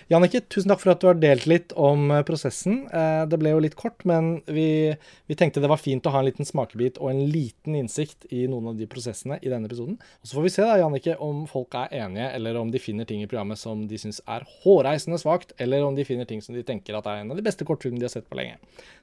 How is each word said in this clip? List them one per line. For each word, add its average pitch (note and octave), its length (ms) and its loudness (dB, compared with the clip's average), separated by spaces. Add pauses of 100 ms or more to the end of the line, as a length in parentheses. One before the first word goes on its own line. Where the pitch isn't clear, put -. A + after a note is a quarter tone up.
Jannicke, F3 400 6
tusen G3 220 0
takk G3 140 4
for F#3 80 6
at E3+ 80 4
du F#3+ 80 6
har F3+ 80 8
delt D3+ 320 4
litt E3+ 280 2
om, C#3+ 360 4
eh, D3 100 4
prosessen. E3 720 -2
Eh, D#3+ 320 0
det D#3+ 140 0
ble D#3 160 2
jo D#3+ 40 6
litt D#3 160 0
kort, - 300 -8
men E3 400 2
vi, D#3 480 2 (340)
vi D#3 60 -2
tenkte D3+ 280 2
det C#3+ 60 4
var D3+ 140 4
fint C3 240 -2
å D3 60 2
ha C3+ 80 4
en C3 100 4
liten C#3 160 -6
smakebit B2 560 -4
og C#3 80 -4
en C3+ 220 0
liten D3+ 420 -4
innsikt D3 580 -6
i B2 140 -2
noen A#2+ 220 -4
av A2+ 100 -8
de A2 80 -6
prosessene B2 560 -10
i C3+ 80 -6
denne A#2 160 -4
episoden. A#2+ 320 -8
Og - 320 -20
så C3+ 60 -10
får D3 80 -2
vi F#3 60 4
se F#3 120 0
da, A3 160 4
Jannicke, D#3+ 420 0
om D3+ 280 -6
folk - 260 -8
er C3 180 -6
enige, A2+ 440 -6
eller A2+ 200 -6
om A#2 140 -4
de B2 80 -2
finner A2 260 -6
ting G#2 200 -8
i - 20 -10
programmet G#2 320 -6
som G#2+ 300 -8
de G#2+ 100 -10
synes G#2+ 300 -12
er A#2 180 -8 (180)
hårreisende D#3 540 4
svakt, D#3+ 400 -2
eller C3 260 0
om C#3 120 0
de C#3+ 100 0
finner B2 220 -4
ting A2 120 -8
som A#2 140 -16
de A#2+ 80 -8
tenker G#2+ 340 -8
at G#2 120 -6
er G#2 160 -6
en A2 80 -10
av D3 40 -8
de G3 60 -8
beste G#3+ 240 -4
kortfilmene C3+ 320 -4
de A#2+ 80 -4
har A#2+ 80 -6
sett - 160 -12
på - 80 -10
lenge. A#2+ 200 -8 (460)